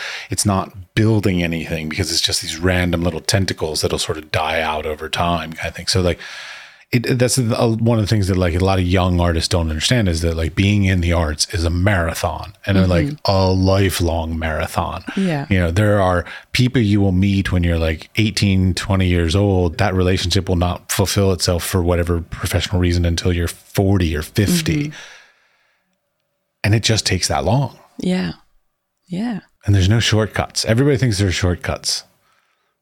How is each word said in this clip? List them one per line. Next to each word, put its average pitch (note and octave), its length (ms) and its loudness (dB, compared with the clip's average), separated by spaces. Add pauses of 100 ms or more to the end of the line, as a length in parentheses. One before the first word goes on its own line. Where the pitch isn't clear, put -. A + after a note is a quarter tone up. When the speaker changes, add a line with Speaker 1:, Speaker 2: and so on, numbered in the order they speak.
(300)
Speaker 1:
it's G#2+ 160 -4
not F#2+ 260 0 (220)
building G#2+ 480 2
anything D#2+ 480 -4
because E2 200 -4
it's E2 120 -2
just - 180 -2
these E2 180 -8
random F2 440 0
little E2 180 -2
tentacles E2+ 640 -2
that'll D#2+ 160 -2
sort - 180 -6
of D#2 160 -12
die D#2+ 300 -2
out D#2 240 -4
over D#2 240 -8
time, E2+ 420 -2 (100)
I F2 60 -6
think. E2+ 220 -8
So, F#2+ 100 2
like, F2 180 0 (720)
it, B2+ 260 0
that's B2 160 2
the, A#2 260 0
uh, A2+ 140 4
one A#2 240 2
of G#2+ 60 2
the F#2 40 0
things G2+ 200 2
that, F#2+ 80 2
like, F2+ 180 2
a F2+ 100 0
lot F#2+ 140 2
of F#2 80 2
young F2+ 340 2
artists E2+ 280 0
don't E2+ 200 0
understand F#2 400 0
is E2 120 0
that, E2 160 0
like, D#2+ 180 -4
being G2+ 300 2
in F#2 160 2
the E2+ 120 2
arts D#2+ 400 -2
is E2 120 -2
a E2+ 60 0
marathon E2+ 840 -2 (140)
and F#2+ 120 2
a, F#2 80 4
like, E2+ 200 2
Speaker 2:
Mm-hmm. D2 260 -2
Speaker 1:
a F#2+ 200 2
lifelong F2+ 880 0
marathon. D#2+ 640 -6 (140)
Speaker 2:
Yeah. E3+ 340 -2
Speaker 1:
You F#2+ 80 4
know, E2+ 140 2
there G#2 280 2
are F#2 240 2 (280)
people B2 280 2
you G2+ 200 2
will G2 100 2
meet G2 400 2
when F2+ 140 2
you're, E2+ 160 0
like, D#2+ 340 -4
eighteen, F#2+ 600 2
twenty F#2+ 340 0
years E2+ 260 2
old. F#2 440 2
That F#2 160 0
relationship F#2 540 0
will F#2+ 60 0 (140)
not - 240 -8
fulfill G2 400 2
itself F2 320 -2
for F#2 180 0
whatever E2+ 380 0
professional - 600 -4
reason F2 240 2
until E2+ 280 0
you're E2+ 160 -2
forty F#2+ 680 0
or D2+ 80 -4
fifty. D3+ 680 0
Speaker 2:
Mm-hmm. - 40 -14 (1700)
Speaker 1:
And G2+ 120 2
it A2+ 80 2
just - 240 0
takes - 220 0
that C#2+ 160 -2
long. A#2+ 340 0 (200)
Speaker 2:
Yeah. F#3 340 -2 (760)
Yeah. G3 340 -6 (260)
Speaker 1:
And G2+ 80 2
there's F#2 140 4
no A2+ 120 4
shortcuts. - 640 -2
Everybody C3+ 320 2
thinks A2+ 220 0
there G2+ 100 2
are E2+ 40 0
shortcuts, - 720 -2 (760)